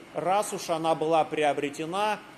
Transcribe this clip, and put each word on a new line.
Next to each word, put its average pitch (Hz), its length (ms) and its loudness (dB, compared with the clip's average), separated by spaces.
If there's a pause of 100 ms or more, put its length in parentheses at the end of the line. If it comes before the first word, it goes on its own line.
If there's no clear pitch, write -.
(140)
раз 190 400 0
уж 185 160 -4
она 160 240 2
была 156 300 4
приобретена, 156 920 0 (200)